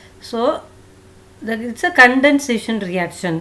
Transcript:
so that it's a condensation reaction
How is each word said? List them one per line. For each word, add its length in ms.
so 420
that 160
it's 240
a 60
condensation 880
reaction 600